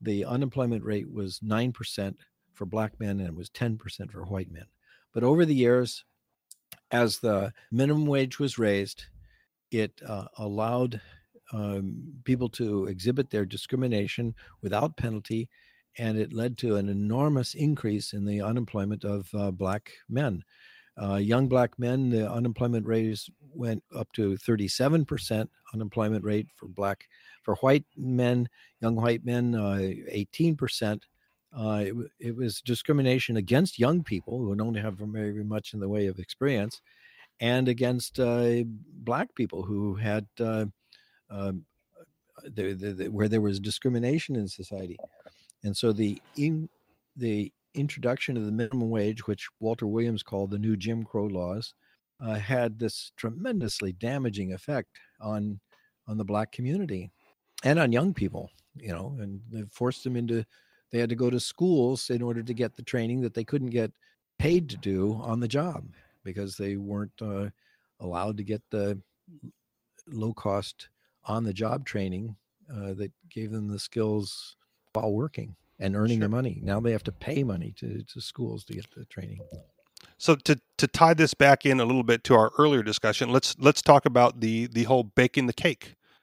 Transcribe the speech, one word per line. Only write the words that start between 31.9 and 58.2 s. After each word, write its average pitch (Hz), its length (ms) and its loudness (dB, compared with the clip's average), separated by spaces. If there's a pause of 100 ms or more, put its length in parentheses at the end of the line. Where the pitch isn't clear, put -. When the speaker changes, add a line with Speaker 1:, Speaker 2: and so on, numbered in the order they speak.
Speaker 1:
it 117 180 -6
was 120 240 -4
discrimination 127 760 2
against 123 420 2
young 151 240 4
people 110 360 -4
who 104 180 -2
don't 113 180 -2
have 104 240 -4
very 104 460 -6
much 107 280 -6
in 107 80 -6
the 98 80 -4
way 104 180 0
of 95 120 -2
experience, 113 600 -2 (580)
and 127 300 2
against, 123 500 0
uh, 120 460 2 (400)
black 123 320 -2
people 98 260 -2
who 101 320 -2
had, 107 320 -2 (140)
uh, 110 240 0 (640)
um, 98 340 -6 (760)
the, 104 300 -4
the, 98 200 -6
the, 92 160 -6
where 107 200 2
there 110 120 4
was 101 200 0
discrimination 123 760 0
in 101 120 -2
society. 95 480 -10 (640)
And 101 140 -4
so 113 160 2
the 104 280 0 (160)
in-, 156 320 0 (480)
the 107 360 -2 (220)
introduction 131 640 -2
of 107 100 -2
the 104 60 -2
minimum 113 380 -2
wage, 110 360 0
which - 220 -4 (120)
Walter 113 260 -2
Williams 113 380 0
called 98 260 -4
the 101 80 -4
new 107 180 0
Jim 113 280 -4
Crow 107 220 -4
laws, 95 480 -6 (460)
uh, 113 140 -4
had 110 440 -2
this - 380 -6
tremendously 123 760 -4
damaging 107 600 -4
effect 127 380 -6 (300)
on, 107 400 -4 (460)
on 107 120 -6
the 107 60 -2
black 104 280 -2
community 127 580 -4 (540)
and 143 140 6
on 135 140 4
young 160 200 4
people, 90 380 -4 (260)